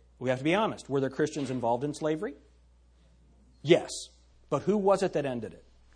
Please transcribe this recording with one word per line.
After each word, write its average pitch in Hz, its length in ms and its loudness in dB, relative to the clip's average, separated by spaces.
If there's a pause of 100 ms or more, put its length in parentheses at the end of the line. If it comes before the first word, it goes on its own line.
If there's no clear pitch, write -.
(180)
we 123 120 -2
have 127 80 2
to 131 60 -6
be 160 100 4
honest. 196 360 -2
Were 139 100 0
there 131 100 0
Christians 147 400 -2
involved 120 340 0
in 147 100 -4
slavery? 160 400 -4 (1300)
Yes. - 280 4 (600)
But 139 120 0
who 196 140 2
was 196 260 4
it 185 120 0
that 147 100 0
ended 120 300 -6
it? - 100 -20 (320)